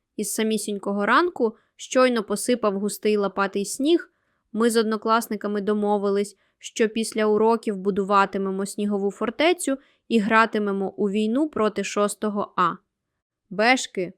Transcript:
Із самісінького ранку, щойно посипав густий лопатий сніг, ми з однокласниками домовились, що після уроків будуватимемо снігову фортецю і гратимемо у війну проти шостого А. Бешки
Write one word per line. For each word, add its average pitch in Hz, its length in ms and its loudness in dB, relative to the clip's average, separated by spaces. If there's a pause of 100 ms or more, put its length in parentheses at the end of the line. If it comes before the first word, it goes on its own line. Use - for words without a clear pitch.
(160)
Із 208 180 -6
самісінького 208 720 -2
ранку, 254 500 2 (200)
щойно 254 460 2
посипав 208 580 -2
густий 208 360 -2
лопатий 196 480 -2
сніг, 311 480 0 (400)
ми 226 180 2
з 220 60 0
однокласниками 220 840 0
домовились, 202 760 0 (220)
що - 300 -2
після 220 380 -2
уроків 214 500 2
будуватимемо 196 880 0
снігову 202 440 -2
фортецю 277 680 -2 (300)
і 226 100 2
гратимемо 208 760 2
у 202 140 0
війну 220 380 0
проти 208 360 -2
шостого 208 720 -2
А. 175 160 4 (800)
Бешки 202 680 0